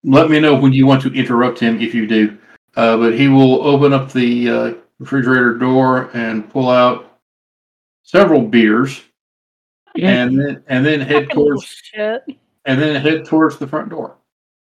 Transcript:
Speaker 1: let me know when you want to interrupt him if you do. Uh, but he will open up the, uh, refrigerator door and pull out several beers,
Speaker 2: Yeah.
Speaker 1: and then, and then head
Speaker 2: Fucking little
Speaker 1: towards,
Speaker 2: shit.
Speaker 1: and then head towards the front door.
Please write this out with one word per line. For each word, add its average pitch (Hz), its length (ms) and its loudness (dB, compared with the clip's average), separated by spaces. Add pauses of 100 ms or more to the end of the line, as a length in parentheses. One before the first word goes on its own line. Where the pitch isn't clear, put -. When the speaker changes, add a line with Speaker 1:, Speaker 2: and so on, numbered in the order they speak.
Speaker 1:
let 147 260 2
me 151 100 4
know 151 140 4
when 135 180 2
you 135 140 4
want 135 160 4
to 127 120 -6
interrupt 123 460 -2
him 113 200 -2
if 110 140 -6
you 110 120 -2
do. 107 300 0 (380)
Uh, 117 220 2
but 113 180 2
he 139 140 2
will 135 380 4
open 139 260 2
up 131 200 -2
the, 120 360 -2
uh, 117 240 -4 (260)
refrigerator 127 600 0
door 127 560 0
and 110 340 -6
pull 127 220 -2
out 123 480 0 (840)
several 165 380 2
beers, 113 600 0 (920)
Speaker 2:
Yeah. - 140 -2 (160)
Speaker 1:
and 131 160 0
then, 143 280 -6
and 131 180 -2
then 151 160 0
head 143 240 -2
Speaker 2:
Fucking - 100 -6
little 147 220 0
Speaker 1:
towards, - 80 -12
Speaker 2:
shit. 214 560 -10 (420)
Speaker 1:
and 131 160 -2
then 151 220 -2
head 156 240 -2
towards 156 320 0
the 143 80 -10
front - 240 -10
door. - 260 -14 (580)